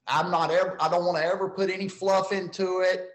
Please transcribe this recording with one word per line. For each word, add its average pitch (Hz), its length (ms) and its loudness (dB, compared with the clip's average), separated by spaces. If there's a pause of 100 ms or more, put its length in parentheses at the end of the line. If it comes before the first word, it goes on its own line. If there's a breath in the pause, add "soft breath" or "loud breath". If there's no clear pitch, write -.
I'm 160 240 0
not 165 200 2
ever, 185 300 2
I 160 80 2
don't 175 160 2
wanna 175 140 0
ever 185 300 0
put 190 200 -2
any 190 200 -4
fluff 190 420 0
into 185 480 -2
it. 180 360 0